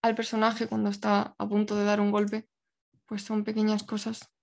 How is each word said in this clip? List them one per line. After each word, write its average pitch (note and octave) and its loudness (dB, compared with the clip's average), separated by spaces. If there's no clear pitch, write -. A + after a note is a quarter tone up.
al A3+ 2
personaje A3+ 0
cuando G#3+ 0
está G3+ 0
a G#3 -4
punto G#3 2
de G3+ 2
dar G#3 2
un G#3 4
golpe, G#3 -2
pues G#3 -8
son G#3+ -2
pequeñas G#3+ 2
cosas A3 -8